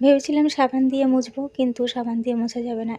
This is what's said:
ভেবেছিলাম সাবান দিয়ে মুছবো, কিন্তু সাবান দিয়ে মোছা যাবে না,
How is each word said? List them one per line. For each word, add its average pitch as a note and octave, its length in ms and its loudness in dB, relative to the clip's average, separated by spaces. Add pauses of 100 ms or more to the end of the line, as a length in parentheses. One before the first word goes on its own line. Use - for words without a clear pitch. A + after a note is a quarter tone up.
ভেবেছিলাম D4 460 4
সাবান C4 400 2
দিয়ে C4+ 180 0
মুছবো, C4 420 0
কিন্তু B3 380 -2
সাবান A#3 360 -4
দিয়ে A#3+ 140 -2
মোছা A#3 260 -4
যাবে A#3 220 -6
না, A3+ 140 -6